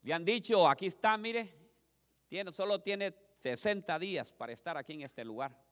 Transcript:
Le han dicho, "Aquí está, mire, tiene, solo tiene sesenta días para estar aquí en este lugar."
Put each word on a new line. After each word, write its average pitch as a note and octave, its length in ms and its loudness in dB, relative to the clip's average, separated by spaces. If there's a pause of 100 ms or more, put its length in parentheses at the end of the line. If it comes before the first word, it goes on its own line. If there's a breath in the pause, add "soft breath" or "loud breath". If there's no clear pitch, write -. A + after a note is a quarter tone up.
Le C3+ 100 -4
han E3+ 120 -2
dicho, G3+ 440 6
"Aquí F3 180 4
está, G#3+ 300 2
mire, A3+ 560 -8 (560)
tiene, F#3 240 -6
solo G3 280 0
tiene G3 320 -2 (260)
sesenta D#3+ 600 -2
días F3 320 -4
para A#2 220 -10
estar E3 240 -8
aquí D3 160 -10
en D3+ 100 -10
este C3+ 220 -12
lugar." B2+ 360 -8 (100)